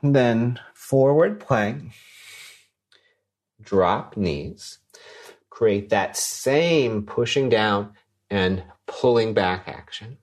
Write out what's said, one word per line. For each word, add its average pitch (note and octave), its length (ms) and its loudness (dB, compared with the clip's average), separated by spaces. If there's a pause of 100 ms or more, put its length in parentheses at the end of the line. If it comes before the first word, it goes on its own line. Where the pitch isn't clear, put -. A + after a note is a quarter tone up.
Then B2 580 2 (140)
forward D3+ 640 2
plank. A#2+ 540 -2 (1700)
Drop G2 560 0
knees. D#2 640 -6 (720)
Create G2+ 380 0
that G2+ 260 0
same C3+ 880 0
pushing A#2+ 460 -2
down G#2 440 0 (360)
and F#2 340 0 (220)
pulling A#2 480 0
back F#2 340 -2
action. G#2+ 560 -16